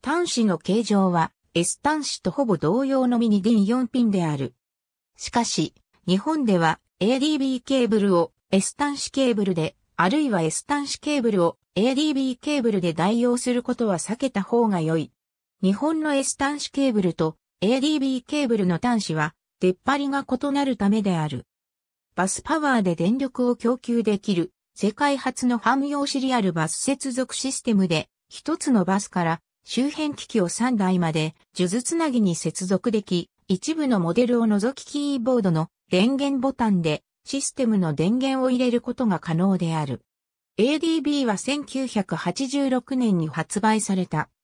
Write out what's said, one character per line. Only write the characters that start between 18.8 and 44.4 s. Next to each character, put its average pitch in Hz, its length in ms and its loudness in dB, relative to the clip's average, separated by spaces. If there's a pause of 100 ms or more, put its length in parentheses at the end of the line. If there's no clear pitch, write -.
端 233 260 0
子 165 100 -4
は、 151 180 -2 (240)
出 185 120 2
っ 185 140 -2
張 285 200 0
り 277 40 -2
が 277 160 -2
異 277 280 -2
な 285 120 0
る 262 120 0
た 202 120 2
め 214 140 2
で 190 140 0
あ 156 100 -2
る。 143 200 -8 (680)
バ 185 140 0
ス - 140 -6
パ 311 180 -2
ワ 285 140 2
ー 226 80 2
で 180 120 2
電 185 240 0
力 262 300 -2
を 240 80 2
供 240 200 0
給 233 280 -2
で 208 160 0
き 196 160 -2
る、 170 160 -2 (240)
世 208 160 0
界 285 240 0
初 247 320 -2
の 240 100 2
汎 269 300 0
用 285 180 -2
シ 277 140 -2
リ 262 120 0
ア 240 80 2
ル 190 120 2
バ 160 160 -2
ス - 80 -6
接 269 340 -4
続 247 240 -4
シ - 160 -4
ス - 120 -8
テ 233 120 0
ム 190 140 4
で、 156 200 0 (200)
一 - 280 -6
つ 320 140 -2
の 208 140 4
バ 190 160 0
ス - 80 -10
か 175 160 -2
ら 165 160 -2 (280)
周 269 220 -2
辺 302 240 -4
機 - 140 -16
器 220 120 0
を 175 80 0
三 247 280 -2
台 185 240 2
ま 165 100 0
で 156 240 -2 (180)
数 180 160 0
珠 226 140 -2
つ 330 140 -4
な 330 120 0
ぎ 247 120 0
に 180 160 2
接 180 300 -6
続 190 260 0
で 214 100 0
き、 175 280 -4 (180)
一 202 260 -2
部 311 140 -2
の 233 100 2
モ 170 160 0
デ 240 140 4
ル 240 120 2
を 226 60 2
除 214 340 0
き - 60 -18
キ 285 300 -4
ー - 20 -2
ボ 247 220 0
ー - 20 -2
ド 190 80 2
の 160 200 0 (200)
電 202 220 2
源 277 260 0
ボ 269 140 0
タ 226 180 0
ン 180 120 2
で 156 200 -2 (220)
シ 269 180 -6
ス - 100 -6
テ 262 140 -2
ム 220 100 2
の 170 160 2
電 175 260 2
源 262 260 0
を 262 60 2
入 254 140 0
れ 247 60 2
る 240 100 2
こ 240 140 -8
と 254 120 -2
が 185 120 2
可 170 160 -4
能 185 240 2
で 165 160 0
あ 156 100 -2
る。 131 180 -6 (540)
エ 269 200 2
ー - 20 -2
デ 330 80 -2
ィ 320 120 2
ー 285 40 -4
ビ 285 200 0
ー 254 40 0
は 208 100 0
千 277 280 -4
九 262 240 -6
百 190 260 -2
八 175 320 -4
十 269 240 0
六 254 240 -2
年 226 240 2
に 160 80 0
発 156 340 -4
売 220 200 2
さ 196 160 -2
れ 180 100 -2
た - 220 -4 (160)